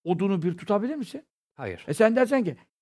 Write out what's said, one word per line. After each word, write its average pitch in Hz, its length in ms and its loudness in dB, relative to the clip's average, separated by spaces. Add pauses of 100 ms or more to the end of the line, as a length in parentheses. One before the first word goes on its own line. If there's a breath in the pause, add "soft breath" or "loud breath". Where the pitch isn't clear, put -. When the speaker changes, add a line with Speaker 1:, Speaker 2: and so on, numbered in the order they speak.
Speaker 1:
odunu 180 380 0
bir 175 160 -2
tutabilir 214 380 -2
misin? 277 300 -12 (280)
Speaker 2:
Hayır. 98 340 -10
Speaker 1:
E - 60 -2
sen 220 220 4
dersen 254 280 2
ki 156 140 -4 (240 soft breath)